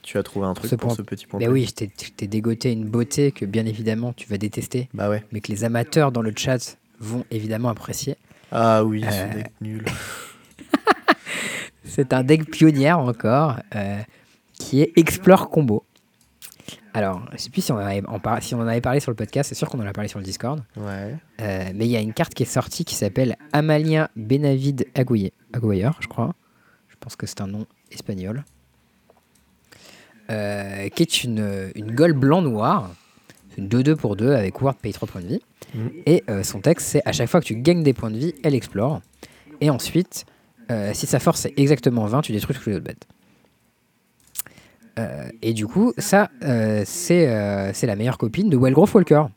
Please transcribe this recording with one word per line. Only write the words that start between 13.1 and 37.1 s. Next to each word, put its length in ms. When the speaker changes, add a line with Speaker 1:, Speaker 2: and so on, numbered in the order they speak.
Speaker 2:
euh, 240
qui 280
est 140
Explore 540
Combo. 340
Alors, 400
je 40
sais 120
plus 120
si 100
on 40
en 40
avait, 260
en 140
par-, 220
si 140
on 40
en 80
avait 120
parlé 200
sur 120
le 40
podcast, 340
c'est 60
sûr 140
qu'on 100
en 80
a 40
parlé 160
sur 120
le 60
Discord. 380
Speaker 1:
Ouais. 380
Speaker 2:
Euh, 320
mais 120
il 60
y 60
a 20
une 140
carte 200
qui 100
est 20
sortie 400
qui 100
s'appelle 420
Amalia 640
Benavid 800
Aguirre, 380
Aguirre, 480
je 80
crois. 280
Je 100
pense 160
que 120
c'est 140
un 60
nom 180
espagnol. 540
Euh, 580
qui 140
est 200
une, 520
une 180
gold 240
blanc-noir. 720
C'est 80
une 100
deux 160
deux 120
pour 200
deux 160
avec 280
Ward 180
Pay 140
trois 160
points 140
de 60
vie. 140
Speaker 1:
Mhm. 160
Speaker 2:
Et, 220
euh, 120
son 200
texte, 260
c'est : « 180
À 60